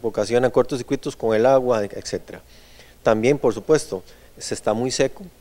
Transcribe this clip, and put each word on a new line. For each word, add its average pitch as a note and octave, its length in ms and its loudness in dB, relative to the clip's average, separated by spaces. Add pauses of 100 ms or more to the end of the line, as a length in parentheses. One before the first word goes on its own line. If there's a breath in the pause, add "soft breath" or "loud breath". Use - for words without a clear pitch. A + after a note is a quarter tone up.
ocasionan A#2 500 0
cortocircuitos C3+ 640 -2
con A2+ 180 -2
el A2 120 4
agua, B2 400 4
etcétera. - 560 -10 (600 soft breath)
También, A#2+ 360 2
por A#2+ 160 0
supuesto, G#2 500 -2 (340 soft breath)
se - 160 -10
está G#2+ 200 -2
muy B2 180 -2
seco C#3 320 -2 (180)